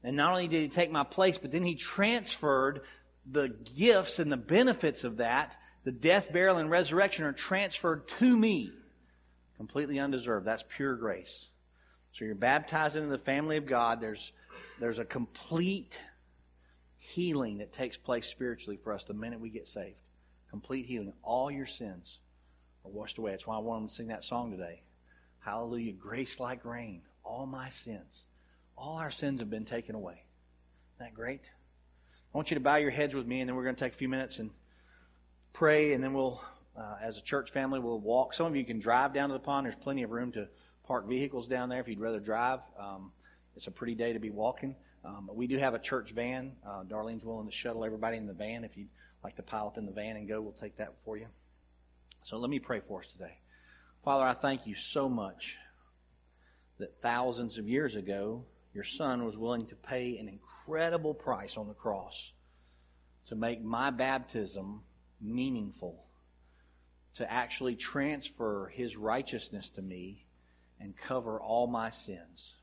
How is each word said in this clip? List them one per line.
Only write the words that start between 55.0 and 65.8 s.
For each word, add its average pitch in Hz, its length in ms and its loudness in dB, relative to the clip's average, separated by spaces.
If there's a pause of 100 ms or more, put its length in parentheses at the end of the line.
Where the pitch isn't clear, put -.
much 107 480 -4 (1200)
that - 240 -10
thousands 120 560 0
of 104 100 -6
years 127 260 2
ago, 101 520 -4 (280)
your 101 100 -8
Son 127 400 -2
was 104 120 -4
willing 117 300 -2
to 107 100 -16
pay 123 400 -4
an 107 120 -10
incredible 160 840 -2
price 107 440 -4
on 104 120 -6
the 107 60 -12
cross - 580 -6 (920)
to - 100 -10
make 113 260 -2
my 117 280 0
baptism 110 920 -2 (400)
meaningful, 107 840 -4 (1080)